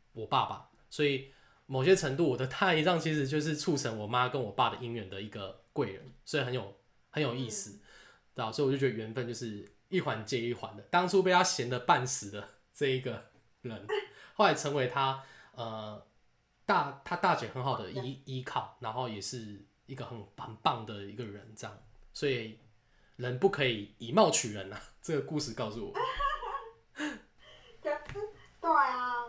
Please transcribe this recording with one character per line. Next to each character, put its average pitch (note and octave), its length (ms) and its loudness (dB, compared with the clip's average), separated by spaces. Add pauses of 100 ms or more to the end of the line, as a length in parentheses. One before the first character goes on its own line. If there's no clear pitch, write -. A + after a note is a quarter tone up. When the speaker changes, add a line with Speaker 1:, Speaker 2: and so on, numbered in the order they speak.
(120)
Speaker 1:
我 A2 140 -8
爸 B2+ 180 2
爸。 - 240 -8 (200)
所 - 160 0
以 C3+ 280 0 (340)
某 C3 160 0
些 F#3 140 8
程 C#3 200 2
度， D#3+ 140 4
我 B2 60 2
的 B2+ 100 -2
大 F3+ 260 2
姨 D#3 120 4
丈 F3 160 4
其 D#3+ 120 0
实 D3 140 2
就 D3+ 140 0
是 D3+ 160 0
促 D3+ 200 2
成 A#2 220 -2
我 G#2 80 -6
妈 B2 220 4
跟 C3+ 120 -2
我 G#2+ 120 -4
爸 A#2+ 180 4
的 - 60 -8
姻 A#2+ 160 -6
缘 G#2 180 -6
的 G2 100 -8
一 G#2 80 -8
个 G2 340 -10 (100)
贵 A#2+ 180 0
人， F#2+ 220 -14 (120)
所 - 140 -2
以 C3+ 60 2
很 B2 80 -4
有， G#2 200 -4 (380)
很 D3+ 100 -2
有 B2+ 140 0
意 B2+ 160 -4
思， - 200 -6
Speaker 2:
嗯。 - 100 -18 (540)
Speaker 1:
对 B2 100 -4
啊， A2 80 -2
所 C#3+ 120 2
以 C3 40 6
我 C3+ 40 4
就 C#3 60 2
觉 C3+ 100 4
得 A2+ 60 -2
缘 A2 180 -6
分 A#2+ 140 -4
就 A#2+ 80 -6
是 A2 340 -8 (200)
一 F#3 120 0
环 A2 240 -2
接 A#2+ 160 -2
一 A#2 140 -2
环 G#2+ 220 -10
的。 G#2 140 -16
当 F3+ 180 4
初 F#3 140 6
被 F3+ 100 4
他 F3+ 100 8
嫌 C3 260 0
得 B2 120 -2
半 C3 260 4
死 G#2 240 -4
的 G2+ 160 -10 (260)
这 - 140 -2
一 C3 140 2
个 A#2+ 240 -6 (380)
人， A2 220 -10 (500)
后 G#3 120 6
来 D#3+ 80 6
成 C#3+ 220 -2
为 B2+ 100 2
他， C3+ 360 0 (340)
呃， A2 440 -8 (640)
大-， D3 400 2
他 F3 120 -4
大 F3 180 4
姐 B2 140 -4
很 B2 160 -6
好 C3 120 0
的 G2+ 140 -8
依-， C3 360 -8
依 C3 180 -6
靠， - 340 -6
然 A2+ 140 -6
后 B2 160 -4
也 G#2 120 -8
是 G#2 400 -8 (260)
一 C3+ 80 -12
个 B2+ 100 -8
很， A2 200 -12 (120)
很 A#2 260 -10
棒 A#2 240 0
的 G#2 160 -8
一 G2+ 120 -12
个 A#2+ 100 -8
人， G#2 320 -14
这 - 100 -12
样。 G2 100 -12 (360)
所 - 160 -2
以 A2+ 300 -4 (580)
人 B2 220 -4
不 G3 100 6
可 D3+ 160 2
以 A2 340 0
以 A#2 140 -8
貌 F#3 180 8
取 A2+ 220 2
人 G2 200 -8
啊， G#2 80 -10 (200)
这 D#3+ 140 -4
个 C#3 80 0
故 D3+ 160 -2
事 A2+ 160 -4
告 A#2 160 -4
诉 A2 160 -8
我。 - 60 -8
Speaker 2:
<laughs> - 80 -2 (1800)
可 D4+ 80 -2 (300)
是， G#4+ 80 -4 (320)
对 E4 100 4
啊， B3 580 4